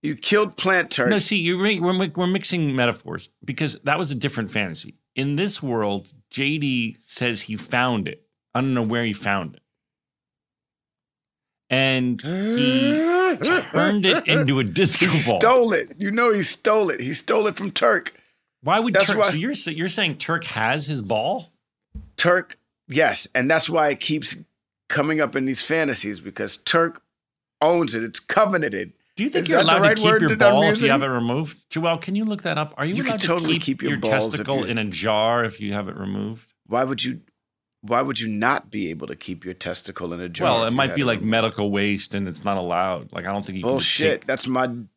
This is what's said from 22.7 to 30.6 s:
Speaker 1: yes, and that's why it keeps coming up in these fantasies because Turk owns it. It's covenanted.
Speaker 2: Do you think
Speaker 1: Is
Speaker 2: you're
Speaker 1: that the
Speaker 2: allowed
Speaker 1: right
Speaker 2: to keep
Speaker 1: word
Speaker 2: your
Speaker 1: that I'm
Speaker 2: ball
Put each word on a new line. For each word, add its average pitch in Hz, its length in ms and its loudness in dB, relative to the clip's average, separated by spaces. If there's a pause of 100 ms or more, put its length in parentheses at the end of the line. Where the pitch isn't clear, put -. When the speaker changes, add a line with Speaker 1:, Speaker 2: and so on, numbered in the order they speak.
Speaker 1:
yes, 135 480 0
and 131 140 2
that's 160 200 2
why 156 200 2
it 143 100 -2
keeps - 360 -4 (540)
coming 156 320 0
up 131 140 -2
in 135 100 0
these 131 160 -2
fantasies 139 580 -2
because 101 380 -8
Turk 165 440 0 (600)
owns 160 340 4
it. 113 80 -2
It's 113 160 -8
covenanted. 156 760 0 (220)
Speaker 2:
Do 202 80 -4
you 277 60 -2
think - 140 0
Speaker 1:
Is 165 60 -2
Speaker 2:
you're 160 100 4
Speaker 1:
that - 60 6
the 165 80 6
Speaker 2:
allowed 180 80 4
Speaker 1:
right 208 140 6
Speaker 2:
to 214 60 -4
keep 214 100 6
Speaker 1:
word 220 100 4
Speaker 2:
your 160 140 4
Speaker 1:
that 214 100 4
I'm 156 80 10
Speaker 2:
ball 143 100 6